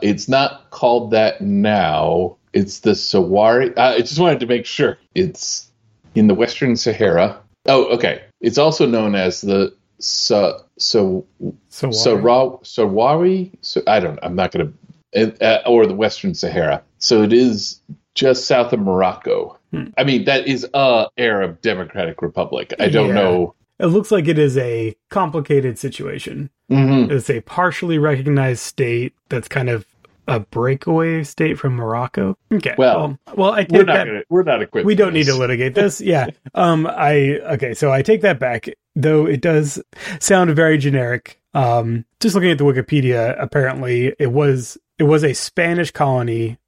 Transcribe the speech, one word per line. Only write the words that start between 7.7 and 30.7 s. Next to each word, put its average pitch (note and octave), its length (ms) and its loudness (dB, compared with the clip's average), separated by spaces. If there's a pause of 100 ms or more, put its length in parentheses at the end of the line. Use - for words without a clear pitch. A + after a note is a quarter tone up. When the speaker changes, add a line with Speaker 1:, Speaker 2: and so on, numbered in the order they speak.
Speaker 1:
okay. E2 260 -2 (180)
It's A#2 180 -2
also D3+ 280 4
known G#2+ 300 0
as F#2 240 -2
the G2 340 0 (240)
Sa-, - 600 0 (200)
Sa-, F#2+ 420 0 (500)
Speaker 2:
Sawari. C3 240 -6
Speaker 1:
Sara-, A#2+ 680 2
Sawari? D3+ 880 0 (100)
Sa-, - 260 -6
I G#2+ 140 4
don't, D2+ 220 -6
I'm F2 140 -8
not F#2 160 -2
gonna, D2+ 200 -4 (440)
uh, A2 500 2
or A#2 200 6
the F#2+ 80 -2
Western G2+ 400 -2
Sahara. E2 480 -4 (160)
So A2 240 4
it G#2+ 100 2
is A#2 480 2 (340)
just C3 320 0
south B2 260 2
of A#2 80 0
Morocco. F#2 800 -2 (140)
Speaker 2:
Hmm. D#3 140 -8 (120)
Speaker 1:
I C3 60 2
mean, C3 200 0
that C3+ 220 0
is B2+ 260 -4
a B2+ 360 2 (100)
Arab G2 420 -2
Democratic F#2 640 -6
Republic. D#2 560 -6
I - 100 0
don't - 200 2
Speaker 2:
Yeah. G2 60 0
Speaker 1:
know. F2+ 400 0 (260)
Speaker 2:
It F3+ 60 0
looks F#3+ 260 0
like E3+ 160 0
it D#3 100 2
is C#3 180 2
a A2+ 380 -4 (160)
complicated C#3+ 680 -2
situation. A2+ 720 -10 (220)
Speaker 1:
Mm-hmm. C3+ 400 4
Speaker 2:
It's C3+ 180 -2
a A#2 120 -2
partially F3 580 -2
recognized C#3 600 0
state A#2+ 540 -4 (140)
that's A#2 200 -6
kind C3 200 -2
of A#2 160 -4 (440)
a A#2+ 120 0
breakaway D#3+ 840 -2